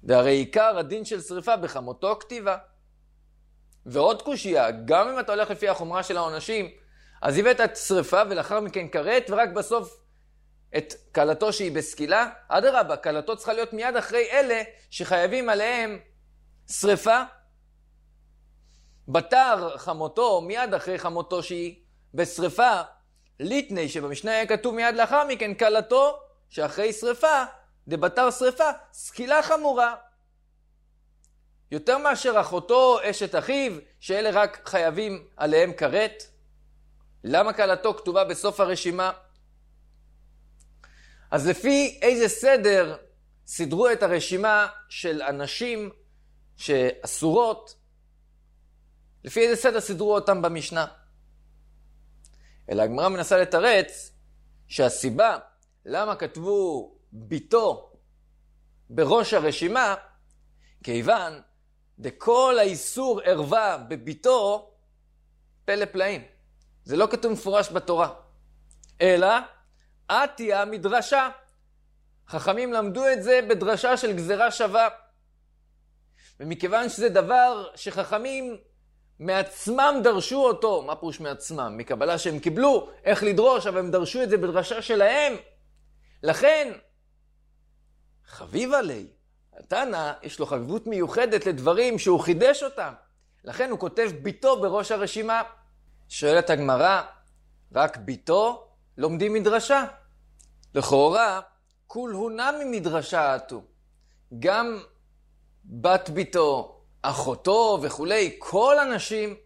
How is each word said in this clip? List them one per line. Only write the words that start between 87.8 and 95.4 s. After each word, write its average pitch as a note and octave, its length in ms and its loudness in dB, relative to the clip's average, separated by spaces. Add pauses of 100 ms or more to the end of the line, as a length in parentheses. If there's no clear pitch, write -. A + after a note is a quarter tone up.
"חביב A3 480 -6
עלי", D#3+ 340 -2 (520)
התנא, F3+ 540 -4 (100)
יש - 160 -16
לו D3+ 80 -4
חביבות D3 400 -6
מיוחדת G#3+ 600 -2
לדברים G3 520 0
שהוא F3+ 220 4
חידש B3 420 2
אותם. G#3 300 -8 (520)
לכן B3+ 260 -4
הוא G#3 80 -6
כותב G3 320 -2 (120)
"ביתו" G#3 380 0
בראש G3 320 -2
הרשימה. A3 500 -2 (640)